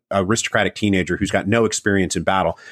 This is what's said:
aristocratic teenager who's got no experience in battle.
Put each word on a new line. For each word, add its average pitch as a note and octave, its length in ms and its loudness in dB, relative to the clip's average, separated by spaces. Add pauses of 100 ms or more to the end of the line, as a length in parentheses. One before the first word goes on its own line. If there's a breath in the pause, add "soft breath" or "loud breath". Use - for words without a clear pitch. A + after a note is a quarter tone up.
(100)
aristocratic G2 640 0
teenager F2+ 420 0
who's F#2+ 140 -2
got F#2+ 160 -2
no A2+ 180 2
experience G2 520 0
in E2+ 80 -4
battle. F#2 340 0 (140)